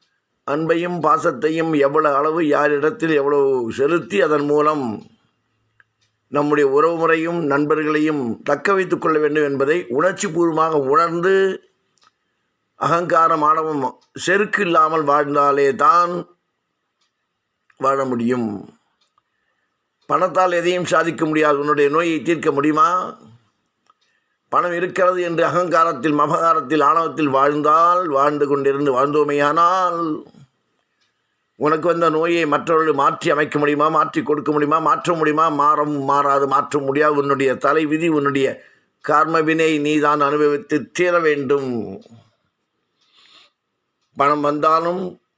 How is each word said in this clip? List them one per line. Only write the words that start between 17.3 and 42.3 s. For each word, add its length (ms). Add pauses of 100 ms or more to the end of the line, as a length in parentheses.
வாழ 280
முடியும். 720 (1300)
பணத்தால் 460
எதையும் 340
சாதிக்க 400
முடியாது. 340
உன்னுடைய 300
நோயை 320
தீர்க்க 300
முடியுமா? 640 (1300)
பணம் 220
இருக்கிறது 500
என்று 240
அகங்காரத்தில், 680
மமகாரத்தில், 720
ஆணவத்தில் 440
வாழ்ந்தால், 800
வாழ்ந்து 400
கொண்டிருந்து 460
வாழ்ந்தோமேயானால், 1300 (1300)
உனக்கு 320
வந்த 220
நோயை 360
மற்றவர்கள் 480
மாற்றி 360
அமைக்க 300
முடியுமா? 280
மாற்றி 360
கொடுக்க 280
முடியுமா? 280
மாற்ற 340
முடியுமா? 340
மாறும், 560
மாறாது, 440
மாற்ற 320
முடியாது. 360
உன்னுடைய 400
தலை 300
விதி, 220
உன்னுடைய 540 (400)
கர்ம 400
வினை 380
நீதான் 420
அனுபவித்து 680
தீர 280
வேண்டும். 840 (2250)